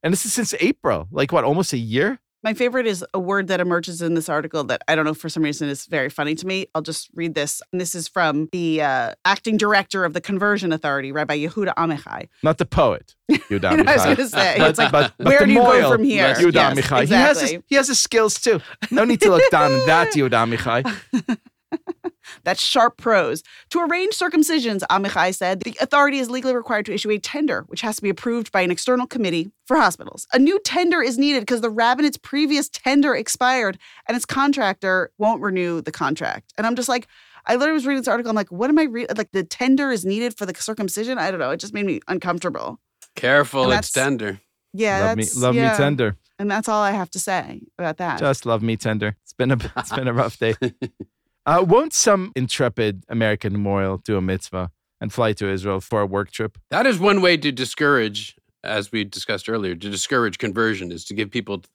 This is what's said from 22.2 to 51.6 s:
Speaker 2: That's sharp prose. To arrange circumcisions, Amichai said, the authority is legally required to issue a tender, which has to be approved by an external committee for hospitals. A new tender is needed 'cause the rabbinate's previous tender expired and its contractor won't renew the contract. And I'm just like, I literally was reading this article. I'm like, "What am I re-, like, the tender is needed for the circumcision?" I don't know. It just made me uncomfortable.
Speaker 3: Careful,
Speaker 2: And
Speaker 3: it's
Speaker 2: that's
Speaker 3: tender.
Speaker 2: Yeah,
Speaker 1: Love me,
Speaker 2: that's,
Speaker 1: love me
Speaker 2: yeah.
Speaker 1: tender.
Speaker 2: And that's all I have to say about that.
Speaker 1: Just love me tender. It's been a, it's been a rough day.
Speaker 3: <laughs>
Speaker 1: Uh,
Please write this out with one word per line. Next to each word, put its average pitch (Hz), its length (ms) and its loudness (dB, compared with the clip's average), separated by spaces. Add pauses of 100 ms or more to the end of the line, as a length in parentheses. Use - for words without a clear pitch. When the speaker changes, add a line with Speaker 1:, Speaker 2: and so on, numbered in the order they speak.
Speaker 2:
That's - 180 -2
sharp 240 340 2
prose. 165 460 0 (280)
To 349 100 -2
arrange 359 340 -2
circumcisions, 302 680 0 (100)
Amichai 190 440 0
said, 185 260 -2
the 220 200 -10
authority 285 380 2
is 240 120 -4
legally 254 240 -2
required 226 320 -4
to 214 80 -8
issue 208 160 -4
a 208 80 0
tender, 277 500 -4
which - 140 -12
has 214 140 -4
to - 60 -12
be 208 60 -2
approved 226 440 -4
by 190 100 2
an 180 80 0
external 247 360 0
committee 180 440 -4 (160)
for 339 100 2
hospitals. - 560 0
A 262 60 4
new 330 220 4
tender 339 420 0
is 254 160 -2
needed 277 280 2
'cause 240 140 0
the 226 100 0
rabbinate's 247 460 2
previous 285 520 -2
tender 277 460 2
expired 233 640 0 (300)
and 233 80 -2
its 233 80 -6
contractor 202 920 0
won't 214 240 0
renew 175 380 -2
the 156 120 -8
contract. - 640 -6
And 214 100 -2
I'm 233 100 -2
just 247 120 -4
like, 254 180 -2 (400)
I 233 80 2
literally 294 200 2
was 262 120 -2
reading 269 140 0
this 247 80 -4
article. 233 220 -2
I'm 220 60 0
like, 202 160 -4
"What 226 180 -2
am 302 80 4
I 311 60 4
re-, 240 220 -4 (100)
like, 214 160 -6
the 190 120 -2
tender 269 460 2
is 190 140 -2
needed 220 320 -2
for 208 100 -8
the 180 80 -6
circumcision?" 220 640 -6
I 175 120 -2
don't 180 100 -4
know. 131 100 -2
It 131 80 -4
just - 160 -12
made 208 120 -2
me 160 220 -2
uncomfortable. 175 720 -6 (380)
Speaker 3:
Careful, 135 480 2
Speaker 2:
And 127 100 2
Speaker 3:
it's 127 160 -2
Speaker 2:
that's 131 160 0
Speaker 3:
tender. 107 340 -4 (320)
Speaker 2:
Yeah, 202 340 0
Speaker 1:
Love 220 100 0
me, 110 80 -2
Speaker 2:
that's, - 120 -6
Speaker 1:
love 123 180 2
me 120 80 2
Speaker 2:
yeah. 113 140 2
Speaker 1:
tender. 135 400 0 (220)
Speaker 2:
And 202 120 -4
that's 214 180 -4
all 214 140 0
I 202 100 2
have 190 180 -4
to - 80 -12
say - 440 -6 (160)
about 165 200 -4
that. 170 220 -4
Speaker 1:
Just 139 260 0
love 113 160 0
me 113 140 -2
tender. 107 460 -4
It's - 100 -20
been 127 180 0
a, 127 80 2 (180)
it's - 160 -6
been 131 160 -4
a 120 40 0
rough 113 260 -2
day. 113 220 0
Speaker 3:
<laughs> 131 40 -2 (800)
Speaker 1:
Uh, 175 220 4